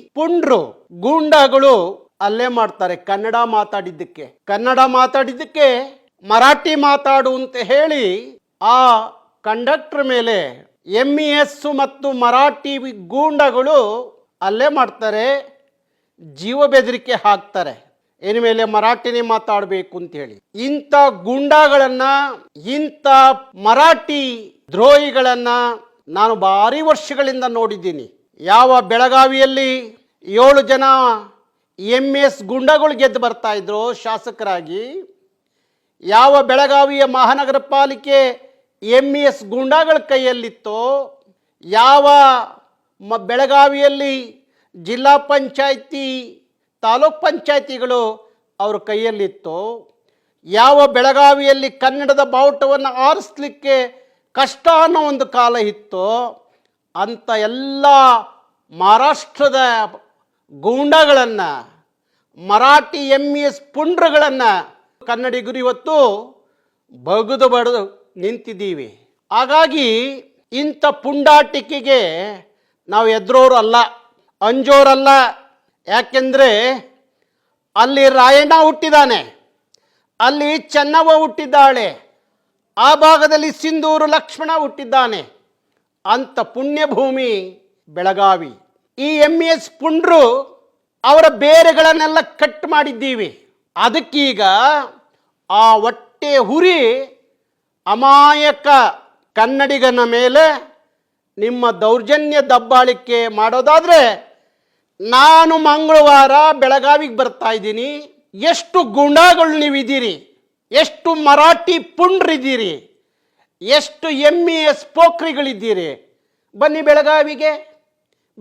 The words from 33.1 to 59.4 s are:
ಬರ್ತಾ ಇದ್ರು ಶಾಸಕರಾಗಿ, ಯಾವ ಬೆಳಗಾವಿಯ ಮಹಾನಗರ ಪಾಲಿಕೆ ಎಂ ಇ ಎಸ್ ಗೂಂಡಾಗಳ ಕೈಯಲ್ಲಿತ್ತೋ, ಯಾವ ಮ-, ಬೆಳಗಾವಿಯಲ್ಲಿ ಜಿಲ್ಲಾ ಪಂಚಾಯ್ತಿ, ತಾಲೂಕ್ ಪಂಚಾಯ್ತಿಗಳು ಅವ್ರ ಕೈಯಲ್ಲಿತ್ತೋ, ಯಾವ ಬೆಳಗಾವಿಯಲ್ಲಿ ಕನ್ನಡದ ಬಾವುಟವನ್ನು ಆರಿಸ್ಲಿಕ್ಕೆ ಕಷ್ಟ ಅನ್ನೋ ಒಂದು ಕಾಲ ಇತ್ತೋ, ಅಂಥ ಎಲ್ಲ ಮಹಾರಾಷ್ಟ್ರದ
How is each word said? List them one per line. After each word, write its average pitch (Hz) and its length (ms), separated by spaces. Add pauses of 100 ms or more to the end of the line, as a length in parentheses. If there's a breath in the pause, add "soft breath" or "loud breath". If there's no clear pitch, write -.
ಬರ್ತಾ 226 340
ಇದ್ರು 208 200 (220)
ಶಾಸಕರಾಗಿ, 196 800 (1200)
ಯಾವ 262 460
ಬೆಳಗಾವಿಯ 277 560 (100)
ಮಹಾನಗರ 269 460 (100)
ಪಾಲಿಕೆ 277 480 (640)
ಎಂ 247 260 (140)
ಇ - 80
ಎಸ್ 285 120 (120)
ಗೂಂಡಾಗಳ 302 440 (140)
ಕೈಯಲ್ಲಿತ್ತೋ, 240 720 (800)
ಯಾವ 254 420 (960)
ಮ-, 208 200 (100)
ಬೆಳಗಾವಿಯಲ್ಲಿ 277 800 (640)
ಜಿಲ್ಲಾ 247 400 (160)
ಪಂಚಾಯ್ತಿ, 269 760 (760)
ತಾಲೂಕ್ 285 420
ಪಂಚಾಯ್ತಿಗಳು 262 800 (560)
ಅವ್ರ 208 160 (160)
ಕೈಯಲ್ಲಿತ್ತೋ, 202 680 (1000)
ಯಾವ 285 280 (120)
ಬೆಳಗಾವಿಯಲ್ಲಿ 277 720 (120)
ಕನ್ನಡದ 277 400 (140)
ಬಾವುಟವನ್ನು 277 560 (160)
ಆರಿಸ್ಲಿಕ್ಕೆ 285 640 (600)
ಕಷ್ಟ - 320 (160)
ಅನ್ನೋ 320 240
ಒಂದು 269 260
ಕಾಲ 240 220 (160)
ಇತ್ತೋ, 185 340 (920)
ಅಂಥ 220 340 (180)
ಎಲ್ಲ 277 380 (920)
ಮಹಾರಾಷ್ಟ್ರದ 262 800 (920)